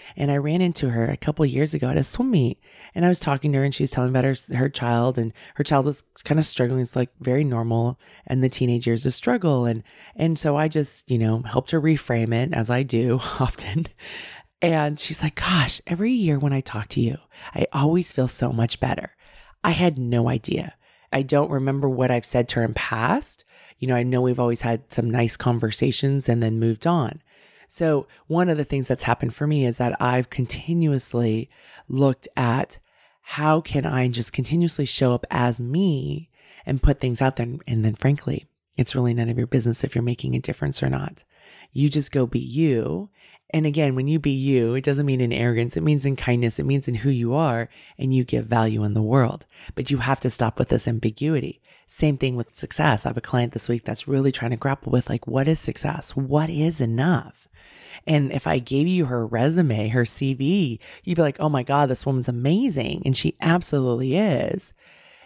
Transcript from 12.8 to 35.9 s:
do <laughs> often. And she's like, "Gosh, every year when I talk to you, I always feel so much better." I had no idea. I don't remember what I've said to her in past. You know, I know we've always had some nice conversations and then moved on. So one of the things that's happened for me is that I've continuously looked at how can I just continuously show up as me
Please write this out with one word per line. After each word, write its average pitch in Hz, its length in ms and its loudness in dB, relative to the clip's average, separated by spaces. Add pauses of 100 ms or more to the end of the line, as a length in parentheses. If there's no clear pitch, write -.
do 123 360 0 (100)
<laughs> - 100 -6
often. 127 480 -4 (720)
And 151 380 0
she's - 220 -10
like, 151 140 -4
"Gosh, 160 520 0
every 202 240 -2
year 170 280 2
when 143 140 0
I 135 80 0
talk 107 280 -8
to - 120 -2
you, 117 160 0 (360)
I - 200 0
always 156 380 2
feel 127 160 0
so 127 260 -2
much 113 260 0
better." - 320 -4 (520)
I 170 80 4
had 160 260 2
no 120 320 2
idea. - 440 -4 (380)
I 135 100 0
don't 143 300 2
remember 139 360 0
what 127 240 2
I've 120 140 0
said 120 240 0
to - 60 -8
her 117 100 2
in 113 80 -2
past. 123 720 -2 (320)
You 127 100 -4
know, 127 80 2
I 120 80 2
know 127 180 2
we've 127 180 2
always 120 220 0
had 117 300 -2
some 117 180 0
nice 117 280 0
conversations 127 880 0
and 117 140 2
then 113 180 0
moved 113 280 0
on. 165 340 0 (460)
So 156 400 0 (200)
one 175 220 2
of 156 80 2
the 147 80 -2
things 135 220 -2
that's - 160 -2
happened 120 320 -2
for 147 100 -4
me 147 200 2
is 117 120 0
that 123 240 -2
I've 123 280 2
continuously 127 1200 0 (380)
looked 131 480 0
at 123 440 0 (420)
how 156 400 0
can 143 240 -2
I 127 220 0
just 120 260 -4
continuously 156 520 0
show 127 280 2
up 120 160 -2
as 123 300 0
me 147 720 -2 (360)